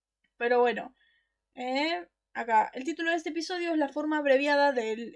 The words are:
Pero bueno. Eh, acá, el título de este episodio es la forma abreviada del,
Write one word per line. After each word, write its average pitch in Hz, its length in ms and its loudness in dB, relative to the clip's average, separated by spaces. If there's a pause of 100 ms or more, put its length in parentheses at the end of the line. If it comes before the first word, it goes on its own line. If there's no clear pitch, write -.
(360)
Pero 240 240 2
bueno. 240 340 0 (600)
Eh, 285 500 -2 (280)
acá, 226 420 0
el 254 80 -8
título 330 280 -4
de 339 60 0
este 330 140 -6
episodio 339 400 -6
es 311 80 0
la 285 100 2
forma 302 300 -2
abreviada 285 540 4
del, 226 440 -4